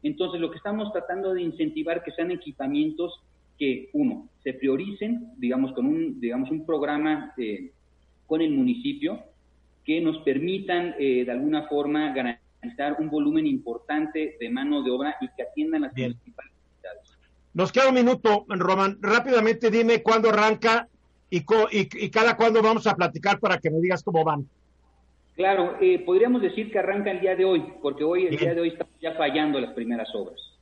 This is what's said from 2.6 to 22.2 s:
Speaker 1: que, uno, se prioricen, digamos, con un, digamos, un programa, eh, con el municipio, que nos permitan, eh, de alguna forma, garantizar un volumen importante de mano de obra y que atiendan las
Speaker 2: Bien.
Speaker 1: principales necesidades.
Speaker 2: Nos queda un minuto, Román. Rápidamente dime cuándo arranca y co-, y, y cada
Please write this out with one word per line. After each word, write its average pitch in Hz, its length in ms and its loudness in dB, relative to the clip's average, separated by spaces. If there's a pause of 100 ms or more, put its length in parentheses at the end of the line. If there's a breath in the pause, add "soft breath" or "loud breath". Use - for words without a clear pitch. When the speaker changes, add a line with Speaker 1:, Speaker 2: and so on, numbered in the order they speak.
Speaker 1:
que, 131 340 -2
uno, 135 360 -2 (140)
se 127 120 -6
prioricen, 196 840 -4
digamos, 127 360 0
con 120 120 -2
un, 156 340 -2
digamos, 123 320 -4
un 156 140 -4
programa, 151 720 -2
eh, 101 360 -6 (540)
con 160 140 0
el 156 120 0
municipio, 139 680 -2 (720)
que 165 140 0
nos 160 160 -2
permitan, 175 800 -2
eh, 127 260 2
de 123 80 -6
alguna 147 340 -2
forma, 147 460 -2
garantizar 131 840 -6
un 156 100 -4
volumen 151 380 0
importante 147 920 -4
de 117 120 -8
mano 139 320 -2
de 127 80 0
obra 139 320 -2
y 127 120 -8
que 127 100 -8
atiendan 156 360 -2
las - 140 -4
Speaker 2:
Bien. 127 180 -4
Speaker 1:
principales - 400 -18
necesidades. - 680 -20 (360)
Speaker 2:
Nos 175 180 0
queda 262 160 6
un 262 60 4
minuto, 240 540 4
Román. 190 520 2
Rápidamente 226 680 2
dime 226 320 4
cuándo 226 260 4
arranca 220 600 2 (420)
y 175 100 0
co-, 214 320 4
y, 196 160 0 (160)
y - 60 -4
cada 226 260 4